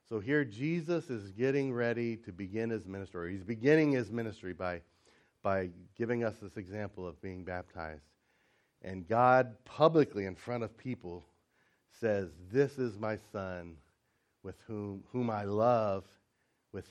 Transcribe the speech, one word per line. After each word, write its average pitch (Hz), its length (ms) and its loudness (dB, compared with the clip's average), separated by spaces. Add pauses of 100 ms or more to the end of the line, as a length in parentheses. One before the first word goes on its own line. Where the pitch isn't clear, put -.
So 110 120 -2
here 143 240 2
Jesus 156 640 -2
is 101 220 -8
getting 135 400 0
ready 117 460 0
to 107 140 -14
begin 101 380 -4
his 104 160 -4
ministry. 92 460 -8
He's 98 100 -8
beginning 135 480 4
his 120 220 0
ministry 110 400 -6
by, 87 300 -4 (600)
by 95 280 2 (260)
giving 117 260 0
us 110 180 0
this 101 160 -14
example 98 520 -8
of 76 120 -12
being 92 220 -8
baptized. 85 640 -8 (800)
And 92 260 -10
God 123 560 6
publicly 147 640 4
in 92 100 -6
front 120 260 -6
of 107 160 -8
people 90 480 -10 (720)
says, 101 320 0 (220)
"This 135 260 2
is 120 180 -2
my 107 220 -4 (140)
Son 90 460 -8 (640)
with 92 100 -10 (140)
whom, 101 420 -8
whom 123 180 -2
I 104 140 -2
love. 104 640 2 (680)
With 98 180 -10